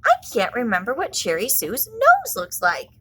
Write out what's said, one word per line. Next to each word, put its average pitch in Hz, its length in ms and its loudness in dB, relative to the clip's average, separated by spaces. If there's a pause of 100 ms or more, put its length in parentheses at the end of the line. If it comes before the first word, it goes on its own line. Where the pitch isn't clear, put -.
I 587 60 4 (220)
can't 196 200 0
remember 220 400 -2
what 339 200 -4
Cherry 180 360 -2
Sue's - 380 -2
nose 554 480 2
looks - 260 -8
like. 165 280 -2 (120)